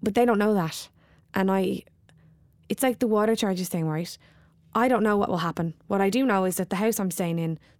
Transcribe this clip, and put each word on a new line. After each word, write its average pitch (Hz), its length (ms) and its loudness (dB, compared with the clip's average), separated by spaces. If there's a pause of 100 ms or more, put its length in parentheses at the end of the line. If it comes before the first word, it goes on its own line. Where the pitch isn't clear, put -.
but 208 120 -2
they 247 100 4
don't 233 140 2
know 214 160 2
that. 165 340 -2 (460)
And 190 160 0
I, 190 320 -2 (880)
it's 214 140 -4
like 254 160 0
the 254 100 0
water 214 280 2
charges 185 320 -2
thing, 165 180 -2
right? 160 300 -4 (580)
I 233 140 2
don't 233 140 2
know 214 140 2
what 202 120 0
will 175 100 -2
happen. 165 360 -4 (140)
What 196 120 0
I 196 100 2
do 254 160 0
know 196 180 2
is 185 120 -2
that 185 140 -4
the 196 60 -2
house 214 240 0
I'm 190 100 -2
staying 170 280 -4
in, 165 200 -4 (220)